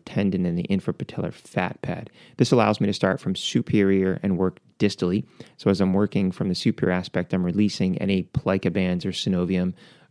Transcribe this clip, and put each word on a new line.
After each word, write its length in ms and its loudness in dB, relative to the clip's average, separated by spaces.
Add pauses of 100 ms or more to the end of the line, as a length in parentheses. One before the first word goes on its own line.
tendon 420 0
and 100 -2
the 140 -4
infrapatellar 640 -4
fat 500 -6
pad. 280 -8 (260)
This 160 2
allows 280 4
me 60 2
to 60 2
start 280 0
from 140 -4
superior 880 0
and 160 0
work 220 -2 (180)
distally. 480 0 (300)
So 120 -2
as 120 4
I'm 120 2
working 380 2
from 180 -2
the 60 0
superior 400 0
aspect, 400 -4
I'm 100 0
releasing 540 0
any 240 0
plica 500 -2
bands 320 -2
or 60 -4
synovium 640 -2 (360)